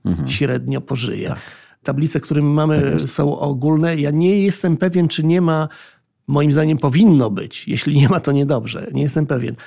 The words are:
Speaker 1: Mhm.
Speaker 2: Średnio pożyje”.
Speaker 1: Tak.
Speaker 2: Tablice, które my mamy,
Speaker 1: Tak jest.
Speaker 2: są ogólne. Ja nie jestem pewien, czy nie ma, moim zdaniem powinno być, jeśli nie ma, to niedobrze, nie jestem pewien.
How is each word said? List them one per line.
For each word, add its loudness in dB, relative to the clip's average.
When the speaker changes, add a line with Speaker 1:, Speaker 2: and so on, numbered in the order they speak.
Speaker 1:
Mhm. -2
Speaker 2:
Średnio -4
pożyje”. -6
Speaker 1:
Tak. -8
Speaker 2:
Tablice, -2
które -2
my 2
mamy, 2
Speaker 1:
Tak 4
jest. 0
Speaker 2:
są -2
ogólne. 0
Ja 0
nie 2
jestem 0
pewien, 2
czy -4
nie 2
ma, 0
moim 2
zdaniem 2
powinno 4
być, -8
jeśli -2
nie 6
ma, 2
to -2
niedobrze, -2
nie -2
jestem -2
pewien. -4